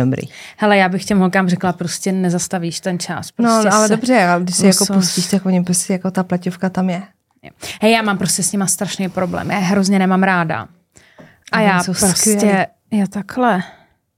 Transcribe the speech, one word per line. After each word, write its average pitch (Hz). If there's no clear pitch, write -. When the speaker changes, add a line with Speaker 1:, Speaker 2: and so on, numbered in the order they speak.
Speaker 1:
dobrý. 131
Speaker 2:
Hele, 208
já 190
bych 185
těm 202
holkám 185
řekla, 175
prostě 175
nezastavíš 175
ten 180
čas. -
Speaker 1:
No, 233
Speaker 2:
Prostě 208
Speaker 1:
ale 214
Speaker 2:
se 214
Speaker 1:
dobře, 233
ale 175
když 180
si -
jako 190
Speaker 2:
Losos. 196
Speaker 1:
pustíš, 180
tak 190
oni 185
prostě 180
jako 185
ta 185
pleťovka 180
tam 185
je. 180
Speaker 2:
Hej, 214
já 226
mám 202
prostě 175
s -
nima 196
strašný 190
problém. 175
Já 196
hrozně 190
nemám 185
ráda. 170
A 92
Speaker 1:
Ale 220
Speaker 2:
já 185
Speaker 1:
jsou 185
Speaker 2:
prostě, 190
Speaker 1:
skvělí. 202
Speaker 2:
já 202
takhle. 202